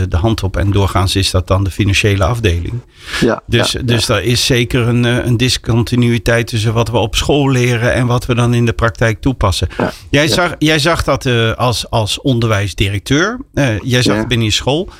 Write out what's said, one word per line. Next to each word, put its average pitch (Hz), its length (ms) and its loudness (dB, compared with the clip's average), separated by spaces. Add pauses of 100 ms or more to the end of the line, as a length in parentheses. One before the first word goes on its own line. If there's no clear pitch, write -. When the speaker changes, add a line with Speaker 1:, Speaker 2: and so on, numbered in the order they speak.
Speaker 1:
de 95 80 0
hand 107 260 0
op. 95 140 -4
En 98 140 0
doorgaans 95 460 0
is 95 140 0
dat 92 160 0
dan 95 180 2
de 95 60 -2
financiële 98 540 0
afdeling. 107 560 -2 (400)
Speaker 2:
Ja, 117 260 0
Speaker 1:
Dus, 110 260 0
Speaker 2:
ja, - 100 -6
Speaker 1:
dus 117 240 0
Speaker 2:
ja. 120 80 0
Speaker 1:
daar 101 80 0
is 117 240 0
zeker 120 420 0
een, 120 160 2
eh, 120 220 0
een 120 100 2
discontinuïteit 117 1120 0
tussen 110 280 -2
wat 113 160 0
we 113 80 0
op 110 160 0
school 143 360 2
leren 123 420 2
en 123 140 0
wat 120 200 0
we 127 80 -2
dan 120 200 2
in 120 120 2
de 113 60 0
praktijk 113 480 0
toepassen. 107 480 0 (100)
Speaker 2:
Ja, 92 120 -2 (200)
Speaker 1:
Jij 147 160 2
Speaker 2:
ja. - 80 0
Speaker 1:
zag, 175 240 0
jij 156 200 2
zag 160 260 0
dat, 139 220 -2
eh, 117 280 0
als, 117 360 -2
als 110 300 -2
onderwijsdirecteur. 113 1160 0 (160)
Eh, 117 260 0
jij 123 220 0
zag 107 120 0
Speaker 2:
Ja. 104 40 0
Speaker 1:
het 113 100 -4
binnen 117 180 0
je 104 60 0
school. 156 360 -2 (120)